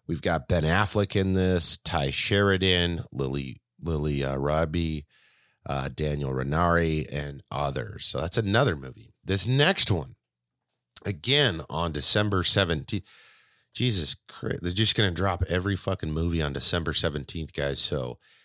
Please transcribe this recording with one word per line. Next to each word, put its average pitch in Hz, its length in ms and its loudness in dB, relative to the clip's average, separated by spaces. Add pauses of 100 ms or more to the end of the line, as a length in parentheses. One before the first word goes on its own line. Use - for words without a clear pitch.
we've 80 160 -4
got 85 260 0
Ben 85 140 2
Affleck 98 540 2
in 95 180 2
this, 92 440 2
Ty 71 340 0
Sheridan, 92 1000 2
Lily, 67 520 -6 (180)
Lily, 76 420 -2
uh, 67 140 -2
Rabi, 78 680 -2 (580)
uh, 67 240 -4
Daniel 73 420 -4
Ranieri, 80 800 0
and 71 380 -8
others. 67 560 -6
So - 140 -4
that's 82 180 -2
another 107 380 2
movie. 65 400 -14 (100)
This 95 220 0
next 147 420 4
one, 85 240 0 (880)
again 101 640 2
on 82 260 -2
December 98 500 2
seventeenth. 87 640 2 (680)
Jesus 104 420 0 (120)
Christ, - 340 -8
they're 90 100 -2
just 107 240 2
gonna 104 140 4
drop 87 400 -2
every 92 260 0
fucking 90 360 -4
movie 82 320 0
on 71 100 -2
December 82 400 0
seventeenth, 73 600 -4
guys. 69 260 -2
So 62 400 -2 (260)